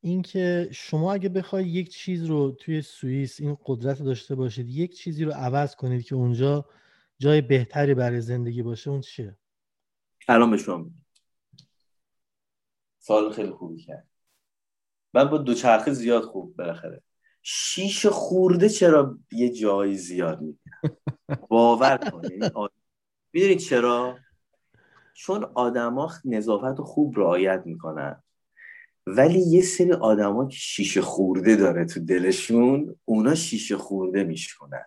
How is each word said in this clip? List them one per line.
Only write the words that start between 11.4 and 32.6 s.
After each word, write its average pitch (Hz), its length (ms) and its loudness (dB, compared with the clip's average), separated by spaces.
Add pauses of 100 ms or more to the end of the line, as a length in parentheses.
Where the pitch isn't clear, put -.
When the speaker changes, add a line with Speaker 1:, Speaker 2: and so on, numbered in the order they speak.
Speaker 2:
سوال 107 320 0
خیلی 104 200 -6
خوبی 82 260 -14
کرد. 82 300 -20 (1040)
من 131 120 6
با 147 120 0
دوچرخه 123 540 2
زیاد 117 320 0
خوب 92 320 -14
بالاخره. 85 460 -10 (400)
شیش - 640 -4
خورده 185 640 4
چرا 156 480 4 (140)
یه 120 180 0
جایی 101 460 0
زیاد 87 460 -6
می‌بینم؟ - 560 -8 (300)
<laughs> - 220 -8
باور 117 480 4
کن. - 240 -8 (100)
یعنی 92 140 -8
آ-، 104 220 -4 (680)
می‌دونید 185 240 4
چرا؟ 123 600 0 (960)
چون 202 300 -6
آدما 123 680 -2
خ-، - 160 -18
نظافت 117 540 -2
رو - 40 -8
خوب 147 360 -2
رعایت 92 460 2
می‌کنن، 78 580 -10 (840)
ولی 139 320 6
یه 175 220 6
سری 180 300 2
آدما 110 560 2
که 135 100 -12
شیش - 400 -4
خورده 92 580 2
داره 87 300 2
تو 82 140 -8
دلشون، 95 960 0 (100)